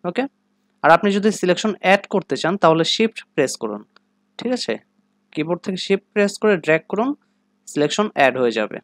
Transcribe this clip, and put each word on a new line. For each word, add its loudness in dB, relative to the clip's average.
ওকে, -4
আর 4
আপনি 2
যদি 2
সিলেকশন 0
অ্যাড 2
করতে -2
চান 0
তাহলে 4
শিফট -2
প্রেস 0
করুন, -8
ঠিক -6
আছে? -6
কিবোর্ড -4
থেকে -6
শিফট -2
প্রেস 0
করে 2
ড্র্যাগ 2
করুন, -2
সিলেকশন -2
অ্যাড 4
হয়ে 0
যাবে। -4